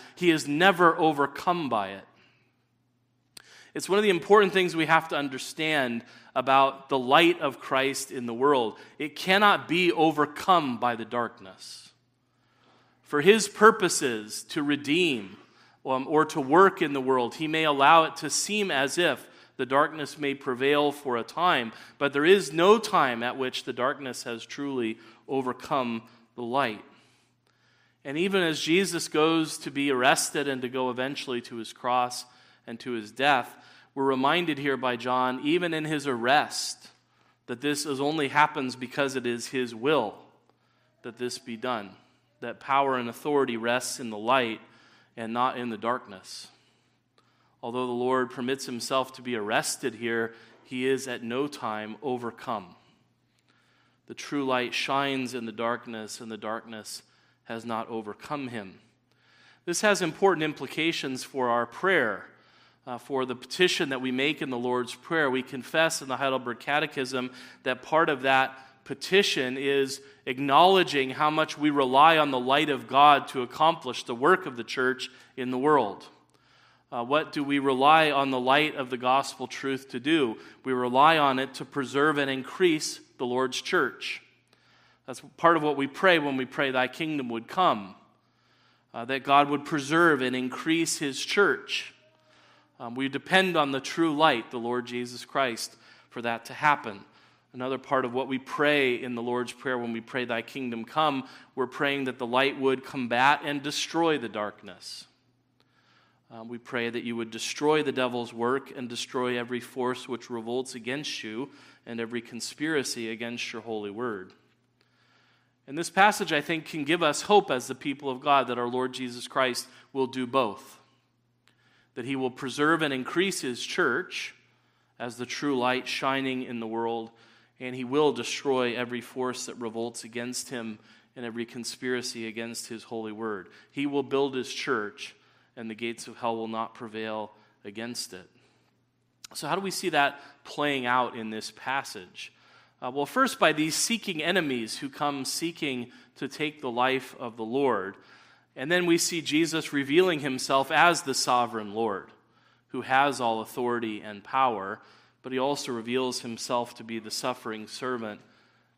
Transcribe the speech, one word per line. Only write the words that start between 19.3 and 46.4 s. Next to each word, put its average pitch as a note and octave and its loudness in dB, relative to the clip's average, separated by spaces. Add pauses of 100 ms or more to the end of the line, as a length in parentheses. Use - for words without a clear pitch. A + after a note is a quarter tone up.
the C3 -4
darkness D3+ 0
may C#3 -2
prevail C#3 2
for C3+ -4
a A2+ -2
time, D3 0 (260)
but C#3 2
there C#3+ 2
is F3 6
no F#3 8
time C#3 0
at B2 -4
which C3 -4
the C3+ -6
darkness B2+ -4
has A#2 -8
truly B2+ -4 (280)
overcome B2+ -2 (340)
the B2 -10
light. A#2+ -2 (1200)
And C#3+ -6
even F#3+ 2
as D#3+ 0
Jesus E3 2
goes D#3 2
to - -10
be C#3 0
arrested C#3 2
and C3 -4
to B2+ -2
go B2+ -2
eventually B2+ -4
to A#2+ -14
his A2 -10
cross B2 -2 (420)
and A#2 -10
to B2+ -8
his G#2+ -6
death, C3 2 (400)
we're C3+ 0
reminded C#3 2
here C#3 -2
by B2 -2
John, B2+ 0
even E3 0
in D#3 -4
his D3+ -4
arrest, B2 0 (560)
that A#2+ -8
this D3 -2
is C#3 -4
only D3 0
happens C3+ 2
because C3 -2
it B2 -4
is A#2+ -4
his B2+ -4
will A#2 0 (880)
that A#2 -14
this A#2+ -6
be A#2 -12
done, A2+ -6 (500)
that A#2 -10
power C3+ 2
and A#2+ -2
authority C3 0
rests A#2+ 0
in A#2+ -8
the G#2+ -8
light A2+ 0 (560)
and A2+ -8
not B2 0
in B2 -6
the A2 -6
darkness. G#2 -6 (1120)